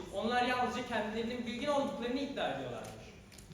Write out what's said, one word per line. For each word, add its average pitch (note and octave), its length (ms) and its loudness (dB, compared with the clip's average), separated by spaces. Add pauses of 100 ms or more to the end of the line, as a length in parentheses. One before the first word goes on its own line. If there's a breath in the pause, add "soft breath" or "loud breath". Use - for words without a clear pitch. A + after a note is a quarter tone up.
(140)
onlar A#3 280 4
yalnızca B3 460 2
kendilerinin A3+ 580 0
bilgin A#3+ 220 -2
olduklarını B3+ 520 2
iddia F#3+ 280 0
ediyorlarmış. B2 580 -6 (480)